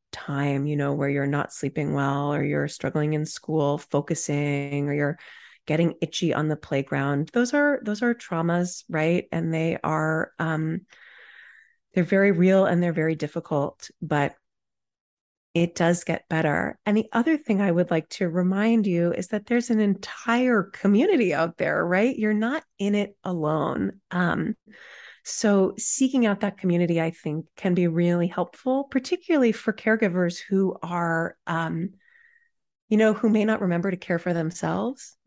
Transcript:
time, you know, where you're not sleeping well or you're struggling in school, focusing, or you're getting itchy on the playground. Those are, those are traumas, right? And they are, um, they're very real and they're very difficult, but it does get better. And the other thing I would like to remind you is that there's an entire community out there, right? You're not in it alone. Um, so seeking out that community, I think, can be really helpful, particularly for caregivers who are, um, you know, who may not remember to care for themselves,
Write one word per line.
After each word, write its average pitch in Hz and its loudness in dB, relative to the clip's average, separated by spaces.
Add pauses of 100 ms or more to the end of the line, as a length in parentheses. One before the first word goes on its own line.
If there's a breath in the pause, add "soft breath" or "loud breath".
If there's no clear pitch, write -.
(140)
time, 143 -4
you 147 -2
know, 143 -2
where 143 -2
you're 143 -2
not 143 -2
sleeping 147 -4
well 143 -2
or 147 -2
you're 143 -2
struggling 151 -2
in 151 -2
school, 151 -2
focusing, 143 -2
or 143 -2
you're 147 -2 (460 loud breath)
getting 165 2
itchy 165 -2
on 151 0
the 151 -2
playground. 139 -2
Those 240 0
are, 285 2
those 208 -4
are 240 2
traumas, 175 -2
right? 160 0
And 165 -2
they 165 0
are, 156 -2
um, 160 -2 (1120 loud breath)
they're 180 2
very 196 4
real 185 6
and 175 2
they're 170 0
very 160 0
difficult, 147 -4 (120)
but 147 0 (1160)
it 170 2
does 170 2
get - -4
better. 160 0
And 208 2
the 220 0
other 294 2
thing 202 0
I 196 2
would 175 2
like 160 -2
to - -4
remind 190 2
you 170 2
is - -6
that 208 -6
there's 240 -2
an 220 2
entire 220 0
community 226 2
out 165 -2
there, 151 0
right? 196 2
You're 214 0
not 233 -2 (120)
in 202 0
it 202 -2
alone. 175 -2 (100)
Um, 170 -2 (680 loud breath)
so 196 2
seeking 262 0
out 202 0
that 202 -4
community, 175 2
I 165 0
think, 156 -6 (100)
can 180 0
be 175 4
really 175 2
helpful, 254 -4
particularly 269 0
for - -4
caregivers 185 0
who 190 2
are, 170 -2 (100)
um, 165 -4 (1040 soft breath)
you 208 6
know, 220 6
who 214 0
may 214 4
not 220 0
remember 175 0
to 180 -4
care 175 -2
for 175 -2
themselves, 170 -4